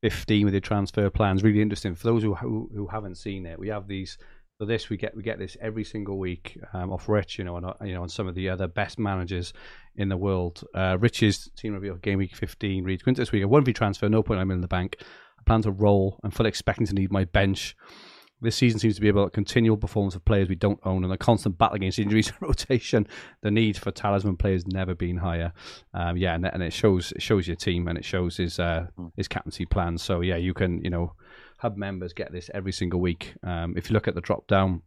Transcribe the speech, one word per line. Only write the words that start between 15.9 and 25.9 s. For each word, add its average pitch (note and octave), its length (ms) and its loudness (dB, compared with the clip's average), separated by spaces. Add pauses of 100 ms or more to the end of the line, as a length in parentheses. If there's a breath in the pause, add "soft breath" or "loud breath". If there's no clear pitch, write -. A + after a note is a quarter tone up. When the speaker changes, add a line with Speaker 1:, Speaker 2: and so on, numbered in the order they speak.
Speaker 1:
I'm G2 60 -2
fully A2 200 2
expecting - 360 0
to G2 80 -2
need F#2+ 180 2
my F#2+ 140 2
bench." G2 500 2 (680 loud breath)
This A2 120 2
season A#2 240 4
seems A2 160 4
to - 60 -4
be G#2 80 6
about G2+ 240 4
continual A2 440 4
performance G2+ 380 -2
of F#2 100 -10
players G2 240 4
we F#2+ 60 0
don't G2+ 280 0
own F#2 200 0
and F#2 100 0
a F#2 40 -4
constant G#2 400 2
battle - 200 4
against F#2+ 220 0
injuries G#2+ 280 4
<laughs> - 120 -10
and - 20 -6
rotation. B2 680 2 (340 loud breath)
The G#2+ 100 0
need G#2+ 260 4
for - 140 -6
talisman G2+ 460 0
players F#2 300 2
never F#2 260 -2
been F2 240 -2
higher. E2+ 360 -2 (400 loud breath)